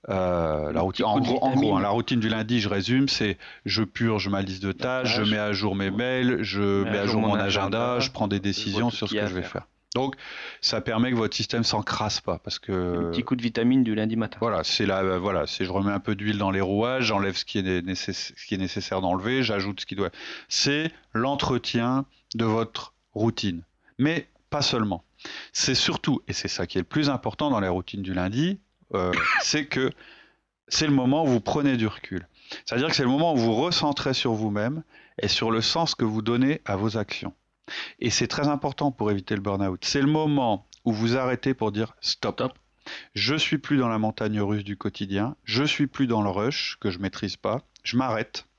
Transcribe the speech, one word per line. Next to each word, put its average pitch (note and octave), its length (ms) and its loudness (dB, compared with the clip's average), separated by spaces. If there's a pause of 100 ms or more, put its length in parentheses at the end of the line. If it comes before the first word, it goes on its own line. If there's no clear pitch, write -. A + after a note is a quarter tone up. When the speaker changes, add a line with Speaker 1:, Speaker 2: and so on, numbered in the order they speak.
Speaker 1:
euh, E2+ 600 0
Speaker 2:
Un - 20 -4
Speaker 1:
la D#2+ 80 0
Speaker 2:
petit F#2 220 0
Speaker 1:
routine, - 20 0
Speaker 2:
coup A2 60 0
Speaker 1:
en C#3 100 2
Speaker 2:
de C3 40 2
Speaker 1:
gros, A#2+ 120 0
en - 20 0
gros, C3+ 120 2 (100)
Speaker 2:
vitamine. G#2+ 160 2
Speaker 1:
hein, F#2+ 60 2
la G2+ 80 0
routine A#2 300 0
du A2 80 0
lundi, A2 320 0
je G2+ 80 0
résume, A2+ 400 2
c'est G#2 300 0 (260)
je G#2 200 0
purge G#2+ 440 0
ma G2 140 0
liste F#2+ 200 -6
de G2 60 -2
Speaker 2:
La F#2+ 60 -2
Speaker 1:
tâches, B2+ 400 -2
je G#2+ 80 0
Speaker 2:
tâche. G#2 80 2
Speaker 1:
mets G#2+ 80 2
à G#2 140 0
jour G2 240 0
mes G2 120 0
Speaker 2:
Ouais. G2 80 -2
Speaker 1:
mails, B2+ 460 2
je G2+ 400 2
Speaker 2:
Mets A2 80 0
Speaker 1:
mets G#2 80 0
à G2+ 80 0
jour A2 140 2
mon G#2+ 140 2
agenda, G2+ 580 0
Speaker 2:
agenda, B2 80 0
Speaker 1:
je C3+ 100 -2
prends - 160 -2
des G2+ 100 0
Speaker 2:
je G2 60 0
vois G2+ 80 0
Speaker 1:
décisions G#2+ 400 0
Speaker 2:
tout - 60 -8
Speaker 1:
sur G#2+ 120 -2
Speaker 2:
ce G#2+ 60 -4
Speaker 1:
ce - 0 -
Speaker 2:
qu'il G#2 40 0
y - 20 0
a G#2 40 0
Speaker 1:
que G#2 60 -2
je F#2 40 -6
Speaker 2:
à - 20 -2
Speaker 1:
vais F2+ 60 -2
Speaker 2:
faire. F2 100 -8
Speaker 1:
faire. - 160 -8 (260)
Donc, C3 220 0 (440)
ça - 200 0
permet A#2 320 0
que - 40 2
votre A2 200 0
système A#2 260 -2
s'encrasse G#2+ 580 -2
pas, E2+ 200 -4
parce - 180 -8
que F2+ 380 -2
Speaker 2:
C'est F2 40 0
le E2+ 120 -2
petit E2+ 100 -2
coup B2+ 140 -2
de A#2+ 60 -6
vitamine A#2+ 420 4
du A2 100 2
lundi G#2+ 220 0
matin. A2 240 -2
Speaker 1:
Voilà, G#2 240 0
c'est - 220 0
la, F#2+ 180 2
euh, F#2 160 2
voilà, F2+ 260 0
c'est - 180 -4
je F2+ 60 -4
remets G2 220 2
un G2 80 -2
peu G#2 160 -2
d'huile G#2 200 -2
dans G2 140 0
les F#2+ 100 0
rouages, A2+ 440 2
j'enlève G2 320 0
ce - 80 -4
qui - 160 -2
est - 20 -2
né-, F#2 180 2
nécess-, F#2 560 -6
ce - 100 -18
qui - 100 -2
est - 20 -4
nécessaire F#2+ 420 -2
d'enlever, F#2+ 440 0
j'ajoute G2+ 380 -2
ce - 40 -10
qui - 80 -8
doit. F#2+ 160 -2 (380)
C'est D3+ 420 0 (220)
l'entretien B2+ 920 0 (300)
de A#2 100 0
votre A2+ 480 0 (200)
routine, G#2 500 0 (360)
mais D3+ 300 0 (220)
pas D3 120 -2
seulement. G#2+ 420 0 (480)
C'est - 220 0
surtout, - 540 0
et - 40 -6
c'est - 160 -4
ça - 180 -4
qui - 120 -6
est F2+ 40 0
le - 40 -6
plus D3+ 220 0
important C3+ 420 -2
dans A2 100 2
les F#2+ 80 0
routines F2+ 340 -4
du F#2 120 -4
lundi, B2 440 0 (360)
euh, F2+ 180 2 (140)
<coughs> - 160 2
c'est D3 240 -2
que C3 240 0 (760)
c'est - 180 0
le D3 60 4
moment C#3 320 4
où C#3 40 4
vous A#2+ 120 6
prenez C#3+ 360 2
du A2 100 2
recul. - 400 -6 (380)
C'est-à-dire C3 240 0
que - 80 -2
c'est C#3+ 80 2
le B2 40 4
moment D#3 240 4
où C#3+ 40 2
vous A2+ 180 4
recentrez D3 580 0
sur B2 200 0
vous-même A2 500 0 (400)
et G#2 60 0
sur A2+ 220 0
le A2+ 100 2
sens E3 340 0
que - 100 0
vous A2 160 0
donnez B2 440 2
à G2+ 120 -2
vos G#2 220 0
actions. - 340 -6 (640)
Et A#2 120 0
c'est - 160 0
très D3 220 0
important C#3+ 440 0
pour G#2+ 180 0
éviter G2+ 240 -2
le G2 60 -2
burn-out. G2 440 -2
C'est - 180 0
le C#3 40 4
moment C#3+ 600 2 (180)
où A#2 80 2
vous A#2 240 2
arrêtez B2+ 380 0
pour G#2+ 180 0
dire : « A2 280 -4
Stop. - 360 -4
Speaker 2:
Stop. B2+ 220 -4 (560)
Speaker 1:
Je G#2+ 200 0
suis D#3 240 2
plus D3 200 2
dans B2 100 4
la A2 100 0
montagne G#2+ 420 0
russe G2+ 240 0
du G2+ 120 -6
quotidien, G2+ 680 -2
je A2+ 200 0
suis D3+ 220 2
plus C3+ 200 0
dans A2+ 140 2
le G#2 80 2
rush G#2 520 -2
que G2+ 100 0
je F2 80 -6
maîtrise G2 400 -4
pas, A2 240 -2 (200)
je - 140 -2
m'arrête A2+ 500 -2 (120)